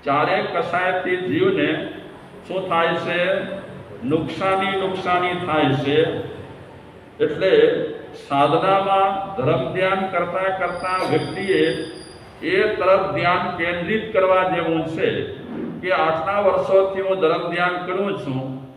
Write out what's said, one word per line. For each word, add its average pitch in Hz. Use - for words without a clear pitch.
ચારેય 156
કસાયથી 180
જીવને -
શું 185
થાય 170
છે? 175
નુકસાની, 190
નુકસાની 180
થાય 151
છે. 143
એટલે 156
સાધનામાં 190
ધર્મ 165
ધ્યાન 190
કરતા 185
કરતા 185
વ્યક્તિએ 160
એ 190
તરફ 185
ધ્યાન 175
કેન્દ્રિત 175
કરવા 185
જેવું 165
છે -
કે 180
આટલા 160
વર્ષોથી 190
હું 190
ધર્મ 170
ધ્યાન 180
કરું 190
છું 131